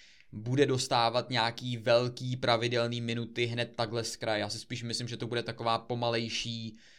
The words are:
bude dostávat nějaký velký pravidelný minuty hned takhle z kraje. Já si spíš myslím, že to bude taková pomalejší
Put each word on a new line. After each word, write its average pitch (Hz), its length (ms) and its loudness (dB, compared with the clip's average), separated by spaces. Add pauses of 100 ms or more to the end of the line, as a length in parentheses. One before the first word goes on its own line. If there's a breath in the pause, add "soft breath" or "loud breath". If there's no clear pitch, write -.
(320 loud breath)
bude 123 340 2
dostávat 123 640 2
nějaký 120 480 0
velký 123 600 2
pravidelný 120 640 2
minuty 117 440 -2
hned 120 300 -2
takhle 113 280 -2
z - 120 -8
kraje. 110 240 0
Já 101 100 -2
si 107 100 -8
spíš 117 240 -8
myslím, 117 240 -4
že 120 100 -8
to 120 100 -6
bude 117 160 -2
taková 113 340 0
pomalejší 117 1000 -2 (220 loud breath)